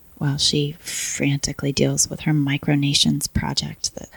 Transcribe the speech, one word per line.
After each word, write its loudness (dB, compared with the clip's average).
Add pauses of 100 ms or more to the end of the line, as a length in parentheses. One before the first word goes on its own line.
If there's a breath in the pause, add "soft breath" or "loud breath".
(160)
while 0
she 0
frantically -4
deals 2
with -4
her 0
micronations 2
project -4
that -14